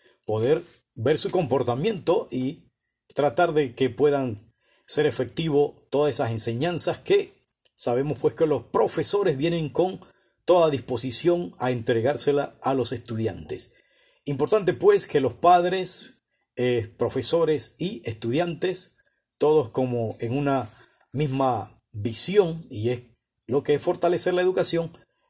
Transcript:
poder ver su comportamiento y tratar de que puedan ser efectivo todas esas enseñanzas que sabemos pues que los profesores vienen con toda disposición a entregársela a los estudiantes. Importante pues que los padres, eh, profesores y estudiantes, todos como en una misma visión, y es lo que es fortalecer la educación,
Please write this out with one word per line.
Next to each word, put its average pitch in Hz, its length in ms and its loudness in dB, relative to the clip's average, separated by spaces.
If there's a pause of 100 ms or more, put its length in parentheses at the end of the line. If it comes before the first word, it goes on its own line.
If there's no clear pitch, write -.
(240)
poder 123 400 0 (300)
ver 139 240 0
su - 120 0
comportamiento 147 1000 0
y 131 420 -8 (420)
tratar 151 380 0
de 143 220 0
que 127 160 0
puedan 131 640 -2 (320)
ser - 200 0
efectivo 147 840 -2
todas 143 240 2
esas 123 160 -2
enseñanzas 131 680 -2
que - 360 0 (400)
sabemos 135 440 -2
pues - 160 0
que 165 120 0
los 139 180 0
profesores - 720 0
vienen 160 320 -2
con 185 320 -2 (440)
toda 170 260 6
disposición 139 880 -2
a 127 120 -2
entregársela 127 920 0
a 131 120 0
los 127 180 -2
estudiantes. 107 840 -8 (480)
Importante 156 500 0
pues 202 320 4
que 143 140 0
los 131 140 0
padres, 180 880 2 (340)
eh, 123 420 -2
profesores 151 800 0
y 185 260 -6
estudiantes, 160 920 -4 (420)
todos 147 320 4
como 120 500 -4
en 120 160 -4
una 139 340 -2 (420)
misma 131 720 -2 (100)
visión, 165 800 0
y 110 200 -4
es 120 120 -6 (440)
lo 135 160 -2
que 147 120 2
es 139 80 0
fortalecer 175 520 0
la 180 80 2
educación, 185 500 0 (380)